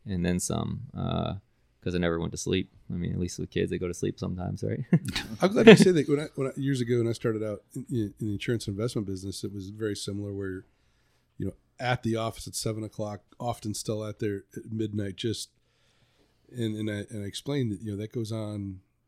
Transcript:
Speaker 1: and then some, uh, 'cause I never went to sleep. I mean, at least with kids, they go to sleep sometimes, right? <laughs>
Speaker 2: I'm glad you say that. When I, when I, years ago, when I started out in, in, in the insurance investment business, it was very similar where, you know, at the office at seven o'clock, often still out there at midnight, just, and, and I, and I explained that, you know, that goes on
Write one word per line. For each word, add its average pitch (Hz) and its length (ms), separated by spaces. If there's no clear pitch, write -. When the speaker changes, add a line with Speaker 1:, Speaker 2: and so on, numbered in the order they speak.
Speaker 1:
and 90 180
then 90 160
some, 78 420
uh, 85 380
'cause 90 120
I 90 40
never 85 200
went 85 140
to - 60
sleep. 92 320
I - 40
mean, 87 180
at 90 80
least 90 180
with 90 120
kids, 92 200
they 92 80
go 92 100
to 87 60
sleep 98 240
sometimes, 92 460
right? 110 200
<laughs> - 300
Speaker 2:
I'm 190 100
glad 233 160
you 208 80
say 185 160
that. 156 160
When 143 120
I, 156 140
when 135 140
I, - 80
years 135 240
ago, 120 180
when 117 100
I 117 40
started 110 300
out 107 200
in, 131 160
in, 110 300
in 117 80
the 104 40
insurance 107 360
investment 107 380
business, 95 380
it 101 80
was 98 180
very 107 260
similar 101 380
where, 95 300
you 101 80
know, 95 60
at 123 240
the 113 140
office 113 300
at 101 80
seven 110 300
o'clock, 104 380
often 117 340
still 107 300
out 107 160
there 101 240
at 117 160
midnight, 104 460
just, - 320
and, 113 220
and 107 140
I, 104 200
and 107 140
I - 20
explained 127 460
that, 95 80
you 107 120
know, 101 40
that 107 160
goes 113 200
on 104 480